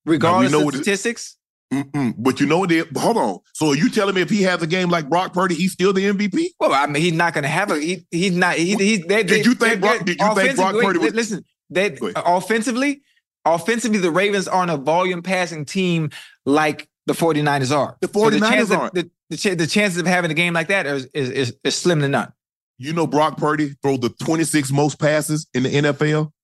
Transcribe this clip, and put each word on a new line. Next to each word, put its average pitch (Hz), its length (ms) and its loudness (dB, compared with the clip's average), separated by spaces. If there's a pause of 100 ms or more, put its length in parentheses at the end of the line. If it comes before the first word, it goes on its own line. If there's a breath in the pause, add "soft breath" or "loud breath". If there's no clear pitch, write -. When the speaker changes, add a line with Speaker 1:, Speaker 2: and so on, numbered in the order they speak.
Speaker 1:
regardless 165 440 2
Speaker 2:
Now, 151 100 2
we - 40 4
know 147 60 2
Speaker 1:
of 135 40 -2
Speaker 2:
what - 20 -4
it 143 80 -4
Speaker 1:
statistics? 208 520 -4 (380)
Speaker 2:
Mm-mm. 139 440 -2
But 123 220 0
you 143 60 2
know 156 140 2
what? 190 100 0
They, 165 120 2 (160)
hold 226 200 2
on. 110 220 0 (140)
So 151 180 0
are 147 40 4
you 185 140 2
telling 196 260 0
me - 60 2
if - 80 -2
he 208 140 2
has 180 180 2
a 170 60 -2
game 180 220 0
like 165 200 -2
Brock 175 240 0
Purdy, 180 220 0
he's 185 180 -2
still 185 180 2
the 190 140 0
M 202 120 0
V 208 120 -2
P? 330 280 -2
Speaker 1:
Well, - 160 2
I 139 140 2
mean, 147 160 0
he's 180 80 2
not 165 220 0
gonna 143 160 -2
have 185 200 -2
a, 165 120 0
he, 175 300 -6
he's 180 220 0
not, 175 220 0
he, 170 200 0
he, 208 220 2
they, 196 260 0
Speaker 2:
Did 180 40 -4
Speaker 1:
they, - 120 2
Speaker 2:
you 247 160 4
think - 40 -4
Speaker 1:
they, 226 160 2
Speaker 2:
Brock, 214 240 0
Speaker 1:
they 170 60 -8
Speaker 2:
did 175 160 -2
you 202 40 2 (100)
think 196 200 2
Brock 190 180 2
Speaker 1:
offensively, 214 120 2
Speaker 2:
Purdy - 140 2
Speaker 1:
wait, - 80 2
Speaker 2:
was 208 80 -2
Speaker 1:
listen, 220 300 -4 (240)
they, 185 200 0
Speaker 2:
Go 120 180 -6
ahead. - 180 -6
Speaker 1:
offensively, 226 760 0 (420)
offensively, 214 560 0
the 175 120 2
Ravens 196 360 0
aren't 180 240 0
a 165 60 0
volume 170 440 0
passing 175 440 -4
team 170 460 0 (340 loud breath)
like 147 420 2 (200)
the 147 60 0
forty-niners 147 600 0
are. 139 260 0
Speaker 2:
The 180 80 -2
Speaker 1:
So - 40 -20
the 202 80 0
Speaker 2:
forty-niners 214 360 2
Speaker 1:
chance 214 160 0
of, 180 80 2
Speaker 2:
aren't. 120 140 -4
Speaker 1:
the, 175 180 -4 (200)
the 156 60 -6
ch-, 190 200 -2
the 156 100 0
chances 202 320 0
of 165 80 -4
having 180 240 0
a - 40 -6
game 175 180 0
like 165 160 -2
that 196 160 0
is, 139 280 -4
is, 135 160 -4
is, 123 360 -4
is 139 100 0
slim 175 240 2
to 143 80 0
none. 131 240 -2 (460)
Speaker 2:
You 143 160 -8
know 170 120 0
Brock 147 320 2
Purdy 151 460 -2
throw 135 140 2
the 120 120 -2
twenty-six 151 600 0
most 143 280 2
passes 151 540 0
in 123 100 -2
the 131 60 0
N 143 160 2
F 143 160 0
L, 151 320 0 (100)